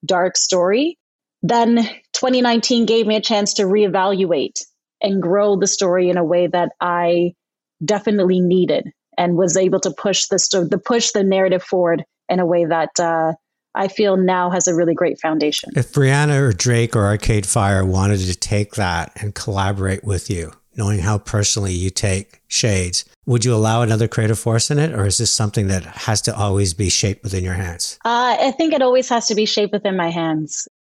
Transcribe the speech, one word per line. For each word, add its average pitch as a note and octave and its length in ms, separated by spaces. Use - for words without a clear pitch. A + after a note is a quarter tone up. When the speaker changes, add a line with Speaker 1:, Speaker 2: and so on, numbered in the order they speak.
Speaker 1:
dark F3+ 320
story. G3+ 600
Then A#3 460
twenty B3+ 300
nineteen A#3 420
gave A3 220
me G#3+ 100
a A3 60
chance G#3 320
to A3+ 80
reevaluate F#3+ 960
and G3 220
grow G3+ 340
the F#3+ 120
story F3+ 420
in F3+ 60
a F3 80
way F3 240
that F3 320
I F3 540
definitely G3 560
needed F3 500
and F3 200
was F3 200
able F#3+ 240
to F3+ 120
push - 340
the F#3+ 140
sto-, F#3 240
the, E3 120
push A#3 360
the G#3 100
narrative F#3+ 400
forward E3+ 420
in F#3 120
a F3+ 60
way E3+ 180
that, D#3+ 340
uh, E3 360
I G3 100
feel G3 300
now F3+ 340
has F3+ 160
a F3+ 80
really E3 200
great E3+ 260
foundation. D3+ 560
Speaker 2:
If C3+ 160
Rihanna C#3+ 480
or C3+ 120
Drake A#2 440
or G#2 100
Arcade G#2 400
Fire G2 380
wanted F#2+ 340
to F#2 160
take G#2 400
that F2+ 380
and G2+ 140
collaborate G2 640
with G2 280
you, E2+ 200
knowing G#2 240
how G2+ 200
personally G#2 540
you F2+ 180
take G2 580
Shades, F#2 560
would A#2+ 180
you B2 100
allow A2 280
another A2 260
creative A2 300
force A2+ 320
in D3 80
it? D#3 140
Or G#2 120
is G2+ 140
this A2+ 120
something G#2 380
that F#2+ 160
has - 380
to A#2 140
always G2+ 360
be F#2+ 160
shaped - 340
within F#2+ 220
your F#2 100
hands? F2+ 500
Speaker 1:
Uh, A#3+ 360
I C4+ 120
think D#4+ 200
it D4+ 80
always B3+ 300
has A#3 160
to A3+ 80
be G#3+ 100
shaped G#3 280
within G3+ 240
my F3 120
hands. D#3+ 580